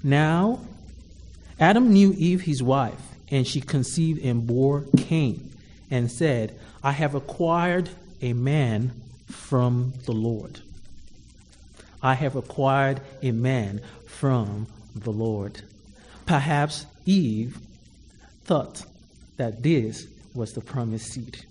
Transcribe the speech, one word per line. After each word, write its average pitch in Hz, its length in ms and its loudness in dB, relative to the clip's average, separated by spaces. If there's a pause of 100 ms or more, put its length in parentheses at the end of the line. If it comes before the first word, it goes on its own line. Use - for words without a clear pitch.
"Now 160 600 2 (960)
Adam 214 340 6
knew 196 240 10
Eve 180 240 2
his 139 220 -2
wife, 127 520 0 (140)
and 131 160 2
she 135 160 -4
conceived 156 600 -2
and 120 240 0
bore 135 380 2 (120)
Cain, - 540 0 (400)
and 120 180 0
said, 123 480 -2 (240)
'I 139 120 0
have 143 200 0
acquired 170 760 0 (320)
a 123 120 -2
man 123 580 0 (360)
from 123 680 0 (120)
the 120 80 -2
Lord. 110 480 -4 (1400)
I 131 140 2
have 135 200 -4
acquired 135 680 0 (200)
a 127 100 -2
man 113 500 -2 (240)
from 107 600 -2 (300)
the 110 160 -8
Lord.'" 104 500 -4 (640)
Perhaps 147 640 0 (180)
Eve 127 540 0 (840)
thought - 380 -2 (540)
that 117 240 -6
this 123 460 0 (260)
was 113 200 -8
the 117 80 -8
promised 117 500 -6
seed. - 400 -14